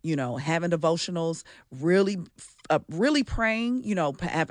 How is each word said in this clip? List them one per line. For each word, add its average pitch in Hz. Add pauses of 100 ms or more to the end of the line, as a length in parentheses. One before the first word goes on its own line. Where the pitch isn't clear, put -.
you 160
know, 123
having 165
devotionals, 165 (380)
really, 196 (540)
uh, 151 (100)
really 262
praying, 226
you 208
know, 151
p-, 170
have, 160